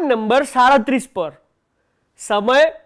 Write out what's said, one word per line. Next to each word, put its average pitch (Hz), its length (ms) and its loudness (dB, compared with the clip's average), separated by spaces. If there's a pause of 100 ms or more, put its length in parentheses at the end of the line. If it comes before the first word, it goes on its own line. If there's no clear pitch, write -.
નંબર 233 340 0 (120)
સાડત્રીસ 262 520 2 (100)
પર 160 160 -6 (880)
સમય 254 520 0 (140)